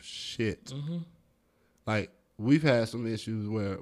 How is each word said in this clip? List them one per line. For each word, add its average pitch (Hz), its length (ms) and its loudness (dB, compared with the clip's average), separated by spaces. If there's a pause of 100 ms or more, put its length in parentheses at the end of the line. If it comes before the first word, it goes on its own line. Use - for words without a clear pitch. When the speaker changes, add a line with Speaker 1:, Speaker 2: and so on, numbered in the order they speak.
Speaker 1:
shit. - 640 -4
Speaker 2:
Mm-hmm. 143 320 -6 (880)
Speaker 1:
Like, 107 260 0 (260)
we've 143 260 4
had 120 260 6
some 117 220 -4
issues 110 380 -2
where, 101 320 0